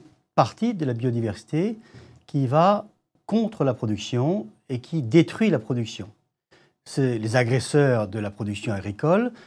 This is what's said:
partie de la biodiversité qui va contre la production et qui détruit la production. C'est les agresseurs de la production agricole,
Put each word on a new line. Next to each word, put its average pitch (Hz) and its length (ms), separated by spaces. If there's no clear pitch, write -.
partie 220 400
de 160 100
la 123 100
biodiversité 120 840
qui 139 200
va 175 400
contre 220 360
la 131 120
production 127 720
et 123 120
qui 160 220
détruit 160 480
la 147 80
production. 113 500
C'est 127 340
les 110 180
agresseurs 123 720
de 107 100
la 104 120
production 104 420
agricole, 151 600